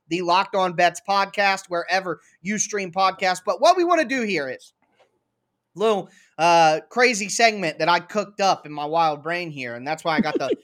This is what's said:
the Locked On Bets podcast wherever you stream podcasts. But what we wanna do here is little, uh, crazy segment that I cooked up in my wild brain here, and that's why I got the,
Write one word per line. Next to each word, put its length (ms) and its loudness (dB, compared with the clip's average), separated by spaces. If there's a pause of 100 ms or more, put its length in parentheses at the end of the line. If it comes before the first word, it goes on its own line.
the 140 -2
Locked 340 2
On 160 0
Bets 360 2
podcast 600 0
wherever 520 -4 (220)
you 160 -4
stream 320 -6
podcasts. 560 0
But 140 -2
what 160 6
we 80 2
wanna 200 2
do 180 -4
here 260 -4
is 240 -14 (1040)
little, 340 0 (260)
uh, 440 4 (100)
crazy 380 0
segment 500 0
that 100 -2
I 120 2
cooked 400 -6
up 260 0
in 60 -14
my 140 -8
wild 360 0
brain 280 -6
here, 260 -10
and 100 -12
that's 180 -6
why 120 0
I 40 0
got 180 -2
the, 120 -2 (140)